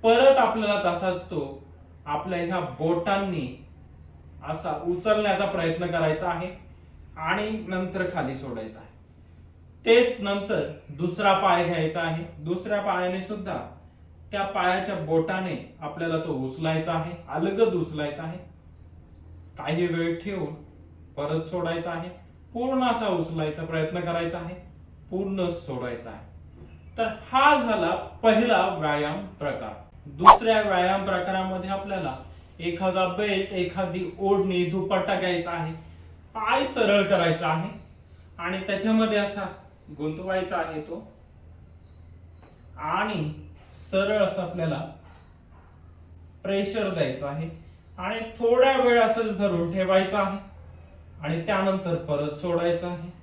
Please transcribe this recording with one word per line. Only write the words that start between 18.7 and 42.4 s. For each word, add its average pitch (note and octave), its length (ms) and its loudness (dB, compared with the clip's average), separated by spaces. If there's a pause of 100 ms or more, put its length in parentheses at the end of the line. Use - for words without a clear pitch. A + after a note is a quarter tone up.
काही E3+ 280 0
वेळ E3 340 0
ठेवून F3 340 -6 (640)
परत D3+ 260 -2
सोडायचा E3+ 480 -4
आहे, E3+ 180 -6 (460)
पूर्ण B3+ 360 0
असा A3 180 0
उचलायचा D#3+ 560 -2
प्रयत्न D#3+ 360 -2
करायचा E3+ 380 -2
आहे, E3+ 160 -10 (560)
पूर्ण F#3+ 400 -2
सोडायचा A#2+ 600 -8
आहे. - 880 -18
तर A3+ 100 0 (240)
हा C#4+ 300 8
झाला F#3+ 320 0 (280)
पहिला A3 440 6 (120)
व्यायाम D3 480 -2 (120)
प्रकार. C3+ 480 -6 (200)
दुसऱ्या G3+ 560 8
व्यायाम F#3+ 420 2
प्रकारामध्ये F#3 680 -2
आपल्याला G3 440 -4 (460)
एखादा F3+ 480 0
बेल्ट, G3 440 -2
एखादी F3+ 640 -2
ओढणी, F#3 460 2
दुपट्टा F#3 500 0
घ्यायचा F3+ 360 -2
आहे, E3 220 -4 (600)
पाय A#3 300 0
सरळ G3+ 380 2
करायचा E3+ 460 2
आहे E3 200 -2 (720)
आणि F3+ 280 -4
त्याच्यामध्ये G#3+ 520 2
असा G3+ 260 -2 (540)
गुंतवायचा F#3 580 -4
आहे D#3+ 240 -4
तो E3 260 -12 (1700)